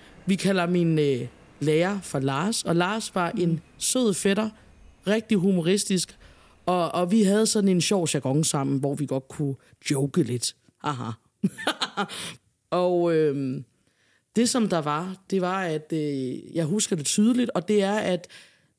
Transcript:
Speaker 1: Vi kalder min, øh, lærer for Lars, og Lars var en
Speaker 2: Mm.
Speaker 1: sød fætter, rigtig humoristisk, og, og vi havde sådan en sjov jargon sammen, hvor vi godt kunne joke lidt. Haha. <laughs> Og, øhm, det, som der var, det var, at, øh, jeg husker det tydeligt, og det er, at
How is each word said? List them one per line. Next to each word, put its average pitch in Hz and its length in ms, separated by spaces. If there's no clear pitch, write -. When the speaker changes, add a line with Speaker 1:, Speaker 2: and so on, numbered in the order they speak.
Speaker 1:
Vi 196 100
kalder 180 300
min, 170 320
øh, 135 280
lærer 165 400
for - 180
Lars, 139 460
og 170 120
Lars 196 380
var 180 160
en 175 200
Speaker 2:
Mm. 165 100
Speaker 1:
sød 240 360
fætter, 208 360
rigtig 214 320
humoristisk, 185 800
og, 175 260
og 180 180
vi 220 120
havde 208 240
sådan 208 220
en 180 120
sjov 175 340
jargon 139 300
sammen, 139 340
hvor 139 160
vi 147 120
godt 135 220
kunne 139 260
joke 143 320
lidt. 120 340
Haha. 120 260
<laughs> - 1300
Og, 175 440
øhm, 139 500
det, 233 120
som 226 200
der 175 100
var, 160 380
det 196 100
var, 185 240
at, 156 280
øh, 139 640
jeg 165 80
husker 165 320
det 143 100
tydeligt, 240 480
og 170 140
det 208 140
er, 196 120
at 180 320